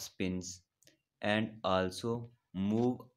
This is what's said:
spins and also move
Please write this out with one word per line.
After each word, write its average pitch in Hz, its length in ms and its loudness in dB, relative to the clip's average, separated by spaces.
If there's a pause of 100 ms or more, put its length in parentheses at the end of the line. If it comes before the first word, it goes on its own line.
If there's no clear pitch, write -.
spins 92 480 -4 (720)
and 110 280 2 (220)
also 92 420 2 (560)
move 120 340 2 (140)